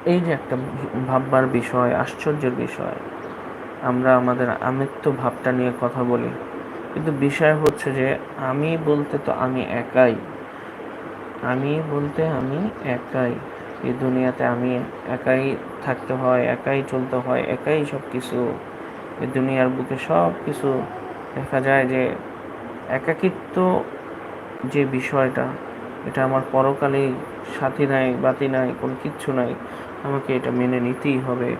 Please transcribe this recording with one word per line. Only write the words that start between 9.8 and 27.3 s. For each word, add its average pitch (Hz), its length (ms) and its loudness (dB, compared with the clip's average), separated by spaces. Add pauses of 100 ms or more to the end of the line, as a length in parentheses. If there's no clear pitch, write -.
একাই, 123 320 6 (1400)
আমি 139 200 2 (180)
বলতে 143 320 0 (160)
আমি 135 220 0 (360)
একাই। 123 360 0 (540)
এই 127 140 0
দুনিয়াতে 127 420 2 (120)
আমি 123 160 0 (440)
একাই 131 280 2 (400)
থাকতে 135 320 -4
হয়, 127 280 4 (120)
একাই 135 260 0 (120)
চলতে 131 320 0
হয়, 127 180 2 (120)
একাই 151 260 2 (120)
সব 143 100 -6 (100)
কিছু। 123 260 -4 (840)
এই 127 160 -2
দুনিয়ার 131 380 4
বুকে 131 220 -4 (120)
সব 170 220 6 (140)
কিছু 143 240 -2 (680)
দেখা 135 320 -2
যায় 135 260 6
যে 131 100 2 (960)
একাকিত্ব - 600 0 (1160)
যে 143 100 4 (140)
বিষয়টা, 131 500 2 (600)
এটা - 220 -2
আমার 131 140 2 (100)
পরকালেই 139 560 4 (480)